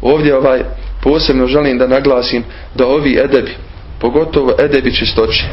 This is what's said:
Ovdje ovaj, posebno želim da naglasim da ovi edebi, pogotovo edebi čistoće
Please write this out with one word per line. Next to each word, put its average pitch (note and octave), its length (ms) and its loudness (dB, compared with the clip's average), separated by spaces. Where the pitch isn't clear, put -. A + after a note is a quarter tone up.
Ovdje D3 360 4
ovaj, C3 260 2
posebno C#3 460 2
želim C#3 300 0
da B2+ 100 2
naglasim B2+ 560 0
da B2+ 120 2
ovi C#3 320 2
edebi, C3+ 320 0
pogotovo C#3 600 0
edebi C3+ 340 2
čistoće - 600 -2